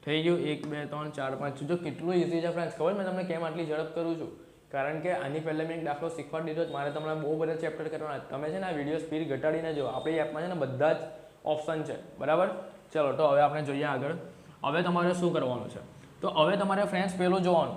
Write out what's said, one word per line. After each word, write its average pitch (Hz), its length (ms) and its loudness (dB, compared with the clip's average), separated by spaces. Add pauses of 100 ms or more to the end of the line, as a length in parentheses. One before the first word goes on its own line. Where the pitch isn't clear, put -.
થઈ 151 200 0
ગયું? 170 280 2
એક, 147 180 -6
બે, 147 220 -6
ત્રણ, 151 260 -6
ચાર, 135 220 -2
પાંચ. 139 180 -4 (120)
જો 175 60 4 (100)
કેટલું 165 360 -2
ઇઝી 170 220 2
છે 175 100 2
ફ્રેન્ડ્સ, 165 240 -2
ખબર 170 200 2
મેં 190 100 -2
તમને 185 220 -2
કેમ 165 160 -2
આટલી 160 240 -4
ઝડપ 160 260 -2
કરું 165 240 0
છું? 117 100 -6 (420)
કારણ 147 320 -2
કે 180 100 0
આની 147 320 -4
પહેલા 156 220 -2
મેં 165 100 -4
એક 160 100 -6
દાખલો 147 280 -4
શીખવાડી 156 420 -4
દીધો, 160 180 0
મારે 143 200 -2
તમને 156 260 -2
બહુ 147 180 0
બધા 160 220 0
ચેપ્ટર 156 320 -4
કરવાના. 151 360 -6
તમે 143 220 -4
છે 190 100 -4
ને 185 60 -4
આ 170 100 -2
વીડિયો 151 280 0
સ્પીડ 156 240 -2
ઘટાડીને 156 480 0
જુઓ, 131 160 0
આપણી 156 300 0
એપમાં 147 200 -4
છે 180 80 -4
ને 175 120 -4
બધા 131 340 2
જ - 20 -6 (520)
ઓપ્શન 156 360 -2
છે, 127 80 -6 (240)
બરાબર? 160 280 4 (440)
ચલો, 147 260 2
તો 160 120 6
હવે 139 160 8
આપણે 151 240 2
જોઈએ 143 240 0
આગળ. 139 200 -2 (520)
હવે 156 200 2
તમારે 175 340 4
શું 175 140 4
કરવાનું 123 400 0
છે? 107 80 -10 (380)
તો - 80 0 (100)
હવે 165 240 6
તમારે 196 300 2
ફ્રેન્ડ્સ 185 280 0
પેલું 180 260 4
જોવાનું 160 300 4